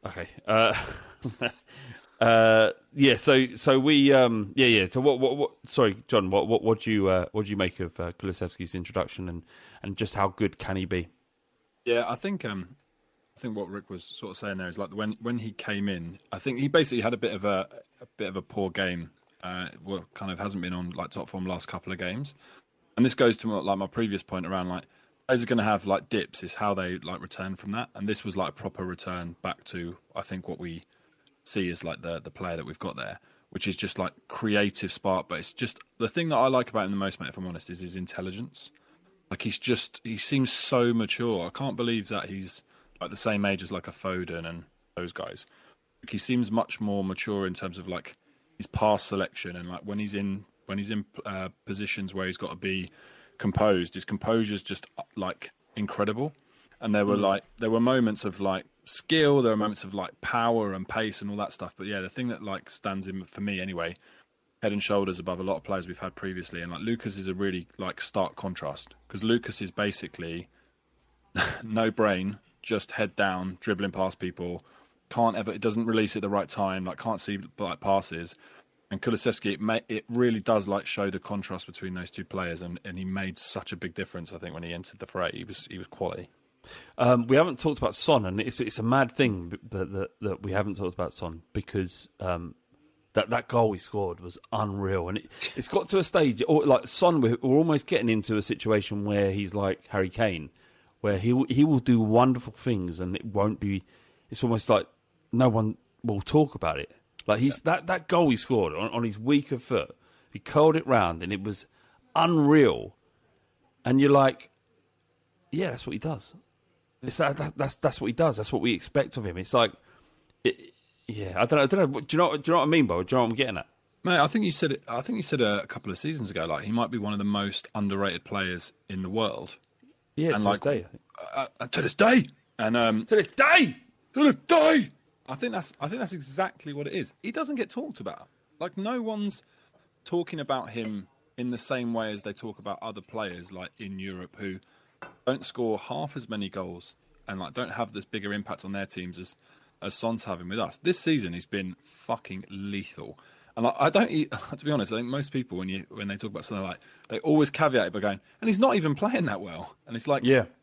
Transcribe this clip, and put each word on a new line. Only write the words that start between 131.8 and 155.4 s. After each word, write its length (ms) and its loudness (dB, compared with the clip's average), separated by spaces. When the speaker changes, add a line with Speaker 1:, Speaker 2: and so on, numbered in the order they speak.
Speaker 2:
this 140 -2
day! 320 8
And, 180 2
um, 280 4
Speaker 1:
To 100 4
this 120 6
day! 480 6
Speaker 2:
To 100 4
this 120 8
day! 560 6
I 80 -6
think 180 -4
that's, 280 -4
I 60 -4
think 120 -6
that's 140 -6
exactly 580 -4
what 140 -6
it 80 -8
is. 200 -4
He 80 -6
doesn't 240 -4
get 160 -4
talked 280 -8
about. 280 -12
Like, 180 -6
no 240 -2
one's 400 -4
talking 360 -2
about 300 -2
him 380 -6
in 120 -4
the 80 -4
same 360 -4
way 200 -2
as 80 -10
they 100 -8
talk 280 -12
about 240 -8
other 180 -10
players, 500 -10
like, 280 -12
in 200 -10
Europe, 380 -12
who 220 -8
don't 180 -2
score 360 -2
half 360 -8
as 140 -12
many 180 -6
goals 460 -10
and, 120 -8
like, 160 -10
don't 160 -6
have 200 -6
this 140 -10
bigger 260 -6
impact 320 -6
on 80 -10
their 140 -6
teams 320 -12
as, 180 -14
as 140 -8
Son's 300 -4
having 220 -8
with 120 -4
us. 240 -4
This 160 0
season, 340 0
he's 140 -10
been 360 -4
fucking 640 -10
lethal. 680 -10
And, 80 0
like, 140 2
I 100 4
don't 220 4
e-, 140 2
<laughs> 160 -12
to 80 -12
be 60 0
honest, 220 0
I 40 -2
think 100 -4
most 240 -4
people, 260 -4